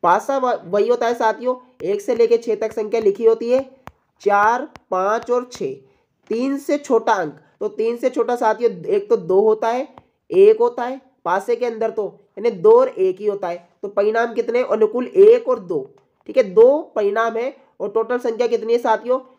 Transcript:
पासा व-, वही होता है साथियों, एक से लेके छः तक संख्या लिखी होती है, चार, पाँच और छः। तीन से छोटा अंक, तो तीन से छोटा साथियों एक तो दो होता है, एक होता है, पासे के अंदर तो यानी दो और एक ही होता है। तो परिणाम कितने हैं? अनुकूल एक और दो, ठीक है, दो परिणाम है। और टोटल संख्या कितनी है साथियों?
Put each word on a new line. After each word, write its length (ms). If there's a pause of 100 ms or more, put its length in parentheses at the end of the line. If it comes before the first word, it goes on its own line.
पासा 340
व-, 280
वही 220
होता 200
है 60
साथियों, 420 (280)
एक 180
से 140
लेके 220
छः 180
तक 160
संख्या 300
लिखी 240
होती 240
है, 120 (600)
चार, 460 (240)
पाँच 400
और 200
छः। 220 (560)
तीन 280
से 200
छोटा 360
अंक, 260 (200)
तो 80
तीन 300
से 120
छोटा 260
साथियों 360 (140)
एक 240
तो 80
दो 240
होता 280
है, 180 (440)
एक 280
होता 240
है, 180 (240)
पासे 300
के 100
अंदर 240
तो 180 (300)
यानी 140
दो 200
और 180
एक 300
ही 60
होता 220
है। 200 (140)
तो 60
परिणाम 460
कितने 260
हैं? 60
अनुकूल 420
एक 420
और 100
दो, 300 (380)
ठीक 100
है, 60
दो 380 (140)
परिणाम 420
है। 180 (240)
और 100
टोटल 280
संख्या 300
कितनी 260
है 60
साथियों? 400 (200)